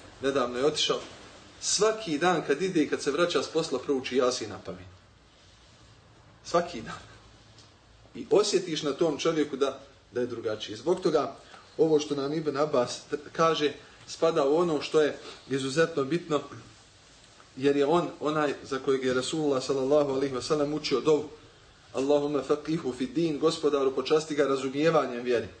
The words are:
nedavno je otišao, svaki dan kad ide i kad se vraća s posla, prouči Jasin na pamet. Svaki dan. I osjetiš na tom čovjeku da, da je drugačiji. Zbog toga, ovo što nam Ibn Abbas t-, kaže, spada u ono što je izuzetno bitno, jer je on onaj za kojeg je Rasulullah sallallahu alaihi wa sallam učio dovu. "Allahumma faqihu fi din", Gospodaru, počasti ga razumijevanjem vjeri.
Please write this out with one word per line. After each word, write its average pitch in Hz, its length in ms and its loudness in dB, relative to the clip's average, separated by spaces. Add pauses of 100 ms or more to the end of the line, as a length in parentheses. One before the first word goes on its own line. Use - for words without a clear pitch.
(220)
nedavno 127 360 0
je 135 80 0
otišao, 147 340 0 (640)
svaki 208 560 0
dan 170 300 2
kad 143 140 0
ide 165 220 2
i 127 60 0
kad 131 120 -2
se 143 100 0
vraća 165 320 2
s - 40 -6
posla, 156 320 -2
prouči 127 380 -2
Jasin 123 320 0
na 107 160 -12
pamet. 92 220 -12 (1600)
Svaki - 360 -2
dan. - 220 -12 (1120)
I 113 140 -12
osjetiš 175 540 2
na 139 100 -2
tom 156 240 0
čovjeku 151 400 0
da, 135 220 -2 (320)
da 120 100 -2
je 120 60 0
drugačiji. 107 480 -8
Zbog 175 260 -2
toga, 151 340 0 (420)
ovo 156 220 4
što 147 160 -4
nam 139 180 -4
Ibn 151 240 -4
Abbas 143 520 0
t-, 143 80 -4 (140)
kaže, 151 420 2 (340)
spada 165 380 2
u 143 100 4
ono 165 260 2
što 156 200 2
je 139 160 2 (320)
izuzetno 139 540 0
bitno, 147 380 -2 (1160)
jer 139 200 4
je 139 80 4
on 160 240 2 (100)
onaj 147 340 0 (100)
za 135 160 -6
kojeg 135 240 0
je 127 100 2
Rasulullah 135 500 0
sallallahu 139 480 2
alaihi 135 240 -2
wa 120 60 -4
sallam 147 320 0
učio 147 260 0
dovu. 147 300 2 (640)
"Allahumma 143 480 2
faqihu 147 560 -2
fi 131 80 -2
din", 151 340 -2
Gospodaru, 139 560 2
počasti 151 400 0
ga 143 120 2
razumijevanjem 135 760 0
vjeri. 117 240 0 (120)